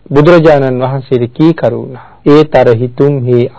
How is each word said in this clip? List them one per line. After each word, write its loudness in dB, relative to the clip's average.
බුදුරජාණන් 2
වහන්සේට -4
කීකරු -2
වුණා. -18
"ඒතර 2
හිතුම් -2
හේ -2